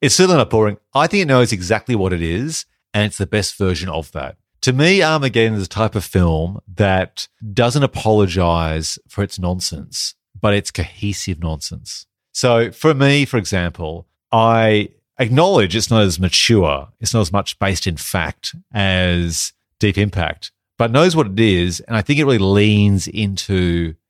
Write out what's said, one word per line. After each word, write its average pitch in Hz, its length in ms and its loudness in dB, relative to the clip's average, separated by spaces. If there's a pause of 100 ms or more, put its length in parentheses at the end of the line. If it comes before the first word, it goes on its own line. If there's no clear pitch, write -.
it's 147 140 2
certainly 180 240 4
not 117 120 2
boring. 107 280 2 (160)
I 147 140 2
think 202 140 0
it 170 40 -2
knows 123 260 4
exactly 104 440 -2
what 95 160 0
it 85 100 -4
is, 107 420 -4 (300)
and 104 100 2
it's - 140 -6
the 98 80 -2
best - 320 -4
version 92 300 -2
of 78 240 -8
that. 71 240 -12 (260)
To 131 100 0
me, 170 300 2
Armageddon 127 520 0
is 98 100 -4
a - 40 -10
type 110 280 -2
of 95 80 -4
film 87 560 0 (120)
that 92 540 0 (260)
doesn't 120 300 2
apologize 85 1160 0 (100)
for 101 160 -4
its - 140 -10
nonsense, 87 760 -6 (260)
but 104 140 2
it's 101 160 -2
cohesive 92 680 -6
nonsense. - 680 -10 (260)
So 117 380 2
for 156 240 0
me, 139 300 2
for 127 120 -4
example, 87 680 -4 (240)
I 113 600 2 (280)
acknowledge 127 560 2
it's 110 160 -2
not 113 120 4
as 90 180 0
mature, 85 680 0 (120)
it's 113 140 -6
not 113 80 2
as 87 100 -4
much 98 260 -4
based 98 300 -2
in 82 80 -4
fact - 580 -6 (180)
as 90 800 0 (280)
Deep 101 180 2
Impact, 90 540 -4 (260)
but 117 120 0
knows 160 260 4
what 147 100 2
it 98 140 -4
is, 90 400 2
and 113 160 -6
I 107 60 0
think 147 160 0
it 156 60 2
really 135 140 2
leans 101 720 2
into 90 840 -2 (140)